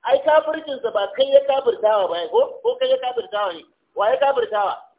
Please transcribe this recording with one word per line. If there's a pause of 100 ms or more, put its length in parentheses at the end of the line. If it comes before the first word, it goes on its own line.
Ai
kafircinsa
ba
kai
ya
kafirtawa
ba,
ko,
ko
kai
ya
kafirtawa
ne? (300)
Wa
ya
kafirtawa? (220)